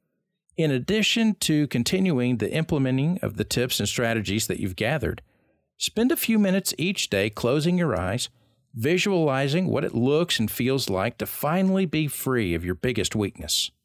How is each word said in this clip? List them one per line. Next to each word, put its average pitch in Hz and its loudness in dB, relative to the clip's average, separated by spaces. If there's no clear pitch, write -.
in 160 2
addition 208 2
to 151 2
continuing 127 2
the 104 -2
implementing 147 0
of - -4
the 107 -2
tips - -2
and 101 0
strategies 110 0
that - -4
you've 95 -4
gathered, 123 -2
spend 247 0
a 320 0
few 226 0
minutes 196 2
each 185 -2
day 101 2
closing 151 0
your 139 0
eyes, 92 -4
visualizing 151 2
what 139 0
it - -6
looks 143 2
and 107 0
feels 123 -2
like 98 -2
to - -6
finally 190 0
be 156 -2
free 117 0
of 82 -2
your 90 -2
biggest 117 -2
weakness. - -2